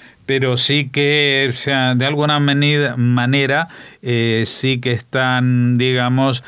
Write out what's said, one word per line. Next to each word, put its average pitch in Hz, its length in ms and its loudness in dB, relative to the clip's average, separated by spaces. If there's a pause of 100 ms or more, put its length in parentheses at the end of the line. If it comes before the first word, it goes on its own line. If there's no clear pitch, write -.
(260)
Pero 131 300 0
sí 139 340 0
que, 143 580 0
o 120 40 -4
sea, 131 440 -2
de 127 100 0
alguna 147 320 0
manida-, 143 580 0
manera, 131 720 0 (320)
eh, 117 460 0
sí 131 320 0
que 123 140 -2
están, 123 840 0
digamos, 127 720 0